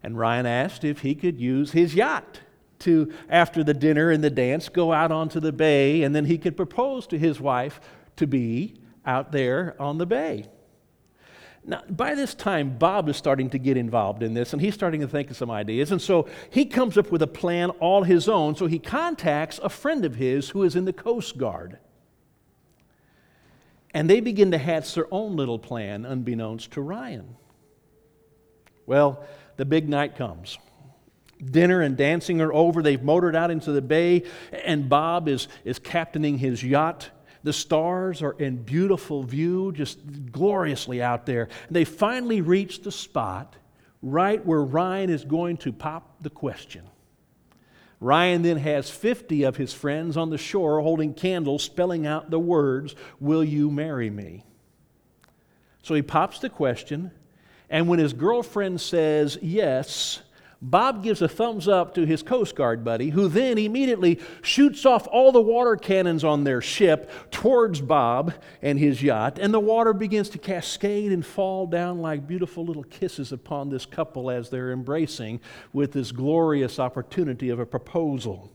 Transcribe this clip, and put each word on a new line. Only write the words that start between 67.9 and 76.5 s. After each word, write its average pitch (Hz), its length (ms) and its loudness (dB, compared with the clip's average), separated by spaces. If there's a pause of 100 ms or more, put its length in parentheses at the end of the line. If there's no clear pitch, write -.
and 139 160 2
his 139 240 4
yacht, 131 380 0
and 202 120 2
the 220 60 4
water 220 340 4
begins 208 360 -2
to 202 100 -12
cascade 202 720 -4
and 175 160 0
fall 190 400 -2
down 175 340 -2
like 151 280 -4
beautiful 175 360 -6
little 156 200 -8
kisses - 480 -8
upon 143 380 -8
this 131 140 -6
couple 131 460 -6
as 120 200 -6
they're 127 200 -4
embracing 127 720 -4 (320)
with 139 180 0
this 131 220 -6
glorious 143 640 0